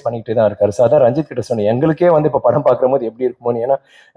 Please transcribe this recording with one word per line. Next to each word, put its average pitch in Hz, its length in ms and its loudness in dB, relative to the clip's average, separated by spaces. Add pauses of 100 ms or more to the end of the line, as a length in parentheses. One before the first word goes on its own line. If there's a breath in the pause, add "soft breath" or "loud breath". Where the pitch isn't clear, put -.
பண்ணிக்கிட்டே 117 300 -6
தான் 107 200 2
இருக்காரு. 104 140 0
So, 117 200 2
அதான் 151 140 4
ரஞ்சித் 147 180 2
கிட்ட 123 220 -6
சொன்னேன், 107 240 -4
எங்களுக்கே 156 440 0
வந்து 151 160 2
இப்ப 139 140 -2
படம் 127 220 0
பார்க்கும்போது 127 420 0
எப்படி 117 240 -4
இருக்குமோன்னு. 120 340 -6
ஏன்னா, 135 140 -2 (400 soft breath)